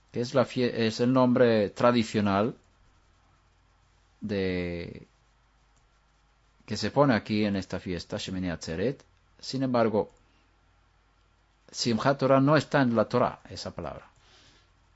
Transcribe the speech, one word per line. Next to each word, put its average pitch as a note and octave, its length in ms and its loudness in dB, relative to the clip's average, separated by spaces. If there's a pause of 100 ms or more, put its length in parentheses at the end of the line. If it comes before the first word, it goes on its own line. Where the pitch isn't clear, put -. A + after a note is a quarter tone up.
(120)
que A#2 100 -6
es B2 120 -8
la B2+ 120 4
fie-, B2 280 -2
es A2+ 280 -2
el B2 100 2
nombre B2 600 4
tradicional A2 840 2 (1700)
de, F#2 840 -4 (1600)
que G#2+ 120 -8
se G#2 140 -4
pone C#3 220 4
aquí G#2+ 300 0
en G2+ 140 0
esta F#2 220 -6
fiesta, F#2 380 -8
Shemini F#2 320 -6
Atzeret. F2 540 -6 (360)
Sin C3 240 -8
embargo, A#2 480 0 (1600)
Simchat B2 480 0
Torah C3+ 220 4
no C#3 160 4
está C#3+ 260 2
en A#2+ 140 0
la A2 80 4
Torah, A#2+ 460 -2
esa F#2+ 260 -12
palabra. - 340 -12 (880)